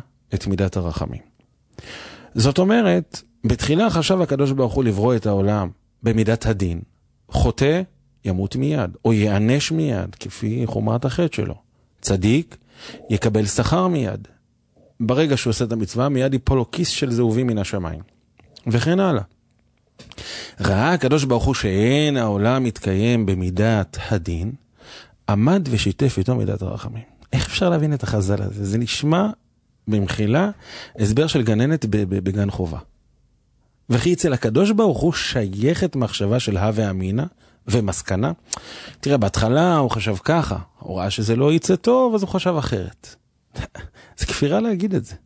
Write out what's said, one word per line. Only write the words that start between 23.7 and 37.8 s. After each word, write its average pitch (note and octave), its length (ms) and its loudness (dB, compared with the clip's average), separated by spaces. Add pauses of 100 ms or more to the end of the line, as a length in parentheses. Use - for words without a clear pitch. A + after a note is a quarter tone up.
הדין, F2 400 -2 (800)
עמד C#3 420 2
ושיתף A2+ 460 0
איתו B2 180 0
מידת G2+ 260 -2
הרחמים. A2 420 -8 (300)
איך C3 120 0
אפשר - 240 -2
להבין D3+ 240 0
את C#3 100 -4
החז"ל G2+ 380 0
הזה? G2 240 -6
זה G2+ 120 0
נשמע D#3 520 0 (580)
במחילה G#2+ 600 0 (500)
הסבר A2 280 2
של D3 160 0
גננת A#2 420 2
ב-, G#2 100 0
ב-, G2 280 -2
בגן G2 280 -2
חובה. E2+ 280 -6 (1120)
וכי A#2+ 240 2
אצל D#3+ 200 2
הקדוש C#3 380 2
ברוך G3+ 280 2
הוא D#3+ 140 2
שייכת B2 840 -2
מחשבה A2+ 440 0
של G#2 180 -2
הווה G#2 320 0
אמינא F#2+ 340 -2 (440)
ומסקנה? G#2 640 0 (680)